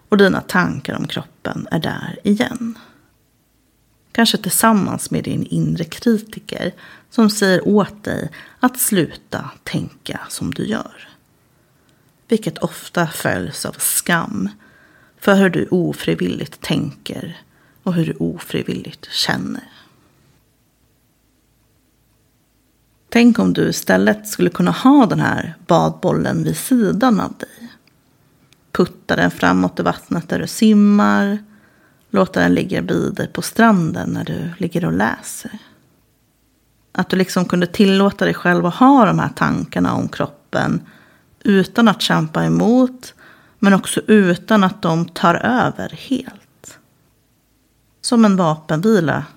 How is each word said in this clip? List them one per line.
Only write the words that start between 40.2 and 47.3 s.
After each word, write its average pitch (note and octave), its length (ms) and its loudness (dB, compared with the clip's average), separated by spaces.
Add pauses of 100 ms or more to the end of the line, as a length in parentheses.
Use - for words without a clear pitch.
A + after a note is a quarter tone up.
utan G3+ 440 2
att F#3+ 140 0
kämpa E3+ 420 -2
emot, G#3+ 720 0 (460)
men G3 140 4
också - 340 0
utan G3+ 560 4
att F#3 180 -2
de E3 240 0
tar - 300 0
över - 540 -2
helt. - 880 -10 (1200)